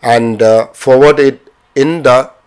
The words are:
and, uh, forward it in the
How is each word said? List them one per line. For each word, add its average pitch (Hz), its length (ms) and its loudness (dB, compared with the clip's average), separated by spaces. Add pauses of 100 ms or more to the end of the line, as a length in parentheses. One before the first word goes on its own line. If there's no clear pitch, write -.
and, 117 400 -2
uh, 110 280 0
forward 143 520 0
it 135 320 -4 (220)
in 156 280 -4
the 131 280 0 (160)